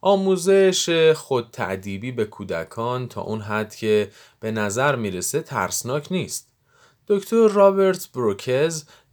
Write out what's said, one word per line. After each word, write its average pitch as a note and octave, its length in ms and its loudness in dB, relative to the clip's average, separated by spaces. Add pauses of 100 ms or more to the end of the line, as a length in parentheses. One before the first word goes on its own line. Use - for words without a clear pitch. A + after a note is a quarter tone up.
آموزش F#3 1120 4
خودتأدیبی G#2 960 -6
به A#2 140 -2
کودکان A2+ 840 -8
تا - 140 -10
اون A2 200 -6
حد G#2+ 340 -4
که G#2+ 360 0 (280)
به A2 120 -6
نظر A2+ 440 0
می‌رسه G#2+ 460 -4
ترسناک B2 720 -4
نیست. - 400 -8 (560)
دکتر A3 400 2
رابرت G3 640 4
بروکز، B2+ 720 -2 (300)